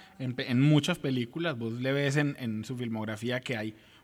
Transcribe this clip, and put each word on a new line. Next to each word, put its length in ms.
en 160
pe-, 160
en 100
muchas 380
películas. 580
Vos 160
le 200
ves 240
en, 220
en 260
su 120
filmografía 640
que 160
hay 180